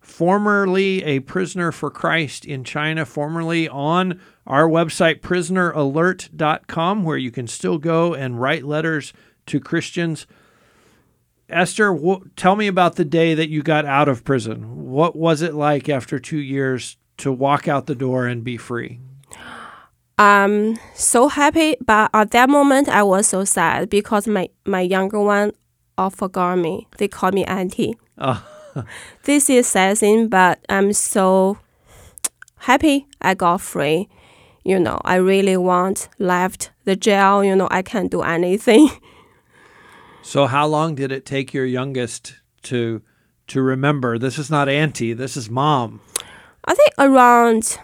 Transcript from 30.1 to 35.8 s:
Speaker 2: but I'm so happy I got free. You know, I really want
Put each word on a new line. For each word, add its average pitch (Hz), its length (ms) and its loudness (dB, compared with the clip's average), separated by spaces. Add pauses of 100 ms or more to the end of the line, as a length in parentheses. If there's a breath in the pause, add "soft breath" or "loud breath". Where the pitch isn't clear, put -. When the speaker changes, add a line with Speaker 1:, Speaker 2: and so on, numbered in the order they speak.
Speaker 2:
but 185 400 2
I'm 196 240 2
so 190 680 2 (1000 soft breath)
happy 277 500 2 (120)
I 190 140 2
got 185 260 0
free. 160 480 -2 (540 soft breath)
You 190 160 0
know, 156 260 0
I 180 120 2
really 190 400 2
want 180 520 0 (120)